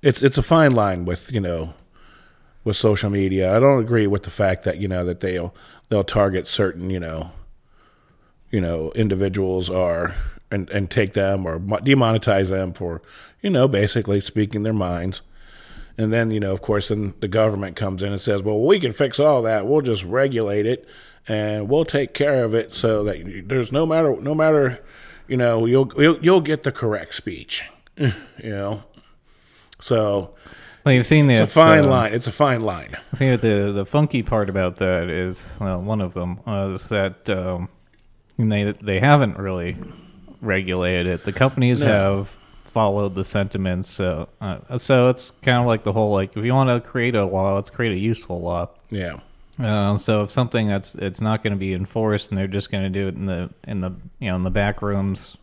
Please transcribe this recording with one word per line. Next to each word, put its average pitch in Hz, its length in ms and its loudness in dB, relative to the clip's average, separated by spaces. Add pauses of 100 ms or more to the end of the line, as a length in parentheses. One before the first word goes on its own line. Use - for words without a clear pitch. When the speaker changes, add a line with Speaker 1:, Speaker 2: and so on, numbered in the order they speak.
Speaker 1:
it's, 139 200 2
it's 135 160 4
a 135 40 2
fine 156 300 6
line 98 320 2
with, 87 280 -6
you 113 80 0
know, 82 340 -4 (880)
with 104 120 0
social 107 340 2
media. 95 460 2
I 117 40 4
don't 135 200 4
agree 113 260 2
with 98 160 0
the - 80 -12
fact 95 340 0
that, 85 140 -4
you 98 100 -4
know, 90 160 -2
that 90 160 -4
they'll, 90 340 -6 (340)
they'll 101 160 0
target 98 420 0
certain, 92 440 -2
you 92 100 -4
know, 80 300 -10 (1200)
you 107 100 0
know, 82 320 -4
individuals 95 760 0
or, 87 440 -2 (360)
and, 98 200 -6
and 98 200 -4
take 101 240 0
them 98 320 0
or 82 120 -4
mo-, 98 200 -4
demonetize 113 720 2
them 95 220 -2
for, 85 300 -8 (380)
you 208 100 -2
know, 135 160 4
basically 101 540 2
speaking 104 420 -2
their 110 100 -2
minds. 92 500 -4 (760)
And 110 140 0
then, 113 180 2
you 107 100 -2
know, 98 120 -2
of 95 100 -4
course, 104 260 -2
then 104 320 -4
the 107 80 -4
government 101 480 0
comes 95 260 -4
in 101 100 -4
and 98 80 -6
says, 101 220 -2
"Well, 104 180 -2
we 180 200 4
can 120 120 -2
fix 135 280 -2
all 143 220 4
that. 110 240 0
We'll 143 160 2
just 110 220 -2
regulate 110 600 0
it 123 220 -2 (420)
and 107 400 -4
we'll 151 160 2
take 139 300 -2
care 139 300 2
of 110 100 -2
it 113 200 -2
so 110 300 0
that 85 200 -4
y-, 90 200 -12
there's 120 280 -2
no 151 120 0
matter, 156 360 2
no 147 140 -4
matter, 151 480 2 (460)
you 127 80 -2
know, 117 300 2
you'll, 127 300 4
you'll, 156 240 4
you'll 180 200 6
get 151 240 -4
the 135 80 0
correct 104 420 -4
speech," - 500 -8 (160)
<laughs> - 160 -20
you 135 160 0 (300)
know? 101 420 -6 (960)
So 101 540 0 (500)
Speaker 2:
Well, 135 100 6
you've 123 120 4
seen 151 240 6
Speaker 1:
it's 117 100 6
a 107 40 6
Speaker 2:
this, 104 100 -2
Speaker 1:
fine 160 300 8
Speaker 2:
uh, 143 40 4
Speaker 1:
line. 117 260 2
It's 120 120 -4
a 120 60 -6
fine 131 300 0
line. 87 340 -6 (180)
Speaker 2:
see, 135 160 2
what 120 120 2
the, 101 320 2
the 101 100 -2
funky 143 380 0
part 104 260 0
about 92 300 -2
that 90 320 0
is, 90 360 -4 (140)
well, 95 220 -4
one 107 180 -2
of 90 140 -4
them, 90 320 -6
uh, 98 280 -4
is - 140 -12
that, 98 400 -4
um, 92 400 -4 (680)
they, 104 420 0
they 101 180 -2
haven't 135 380 4
really 92 400 -6 (640)
regulated 92 640 0
it. 87 180 -2
The 101 80 -4
companies 131 500 2
Speaker 1:
No. 120 60 2
Speaker 2:
have 98 400 2 (320)
followed 101 540 0
the 95 100 -4
sentiments, 95 680 -2
so, 90 380 -4 (120)
uh, 110 380 -8
so 127 320 4
it's - 200 -4 (120)
kinda 123 200 2
like 113 220 2
the 101 80 0
whole, 107 200 2
like, 98 240 -2
if 110 80 -4
you 123 100 2
wanna 127 260 4
create 120 340 -2
a 104 100 4
law, 98 320 0
let's 98 140 -4
create 95 220 -2
a 92 60 -2
useful 101 420 -4
law. 85 300 -4 (200)
Speaker 1:
Yeah. 90 260 -8 (460)
Speaker 2:
Uh, 104 360 2
so 107 240 0
if 101 80 -4
something 120 380 0
that's, 98 260 -4
it's 95 260 -6
not 110 240 -2
gonna 101 120 -2
be 95 180 -4
enforced 107 560 -2
and 101 80 -4
they're 98 80 -2
just 98 260 -6
gonna 98 180 -2
do 98 180 -2
it 92 60 -6
in 98 120 -8
the, 90 240 -6 (180)
in 104 140 -6
the, 92 80 -4 (300)
you 110 100 -4
know, 92 60 -2
in 90 60 -2
the 92 80 -2
back 101 320 0
rooms 98 600 -4